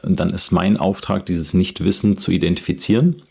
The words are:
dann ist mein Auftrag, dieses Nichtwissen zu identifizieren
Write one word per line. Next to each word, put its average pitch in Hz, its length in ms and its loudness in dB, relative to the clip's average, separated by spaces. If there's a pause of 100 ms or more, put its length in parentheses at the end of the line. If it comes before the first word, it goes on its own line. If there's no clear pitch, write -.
dann 87 300 0
ist - 200 -4
mein 95 260 2
Auftrag, 98 480 -2
dieses 82 280 -4
Nichtwissen 95 640 0
zu - 140 -2
identifizieren 101 1000 0